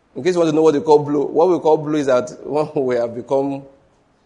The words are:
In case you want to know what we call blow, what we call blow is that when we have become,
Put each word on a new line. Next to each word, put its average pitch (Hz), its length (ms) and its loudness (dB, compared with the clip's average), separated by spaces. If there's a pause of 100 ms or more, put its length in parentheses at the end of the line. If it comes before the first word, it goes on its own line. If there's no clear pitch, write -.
(160)
In 131 60 -10
case 180 120 0
you 175 60 0
want 165 100 2
to 151 60 0
know 160 60 4
what 156 120 4
we 143 60 0
call 151 200 6
blow, 143 260 -2
what 156 220 2
we 170 100 2
call 156 180 2
blow 151 200 -4
is 147 100 -2
that 123 240 0 (140)
when 147 400 -4
we 123 120 -2
have 117 180 -4
become, 139 480 -4 (640)